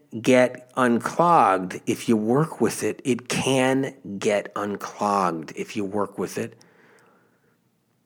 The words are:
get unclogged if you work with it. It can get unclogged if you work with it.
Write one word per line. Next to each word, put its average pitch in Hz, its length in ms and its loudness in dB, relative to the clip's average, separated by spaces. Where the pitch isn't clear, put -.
get 127 540 2
unclogged 120 1080 2
if - 240 -4
you 113 80 4
work 123 420 0
with 110 240 0
it. - 200 -4
It 120 260 -4
can 131 680 0
get 101 380 -2
unclogged 98 1000 -2
if - 200 -10
you 104 100 -4
work 98 320 -6
with 90 200 -6
it. 113 180 -8